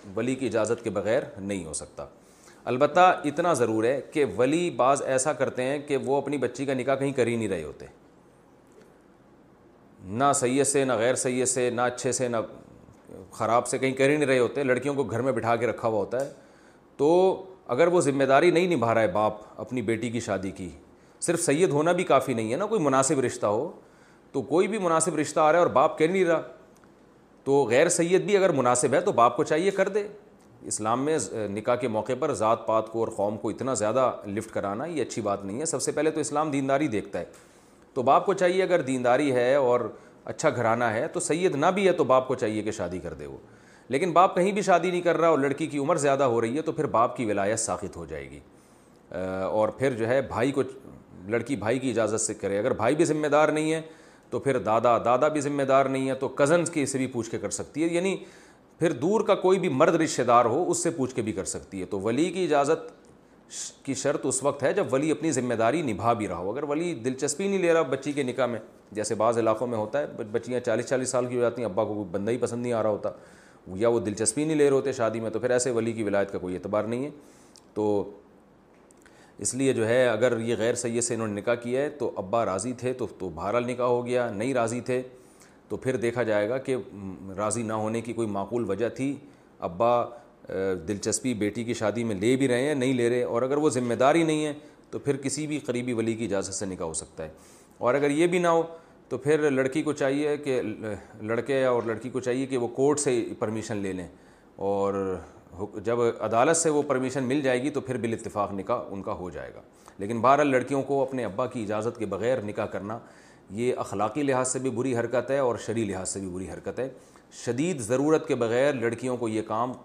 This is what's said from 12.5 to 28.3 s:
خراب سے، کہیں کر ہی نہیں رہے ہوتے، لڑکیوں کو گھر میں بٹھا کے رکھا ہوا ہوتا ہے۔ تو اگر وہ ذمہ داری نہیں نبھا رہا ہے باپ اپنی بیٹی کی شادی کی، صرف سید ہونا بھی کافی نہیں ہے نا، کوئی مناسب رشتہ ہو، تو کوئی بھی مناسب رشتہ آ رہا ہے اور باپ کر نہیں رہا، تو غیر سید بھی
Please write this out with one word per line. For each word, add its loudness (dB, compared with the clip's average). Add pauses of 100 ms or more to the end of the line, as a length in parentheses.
خراب 2
سے، -2
کہیں 0
کر 4
ہی 4
نہیں 2
رہے 4
ہوتے، 0
لڑکیوں 2
کو -2
گھر -2
میں 0
بٹھا 2
کے 0
رکھا -2
ہوا 0
ہوتا -2
ہے۔ -12 (680)
تو 4 (580)
اگر 4
وہ 4
ذمہ 2
داری 6
نہیں 2
نبھا 2
رہا 4
ہے 4
باپ 2 (240)
اپنی -6
بیٹی -2
کی -4
شادی -4
کی، -10 (500)
صرف -2
سید 2
ہونا 2
بھی 0
کافی 2
نہیں -2
ہے -2
نا، -2
کوئی 0
مناسب 2
رشتہ -2
ہو، 0 (600)
تو -4
کوئی 2
بھی -4
مناسب 0
رشتہ -2
آ 6
رہا 6
ہے 6
اور 2
باپ 4
کر 4
نہیں 4
رہا، 2 (1000)
تو 4
غیر 4
سید 2
بھی 2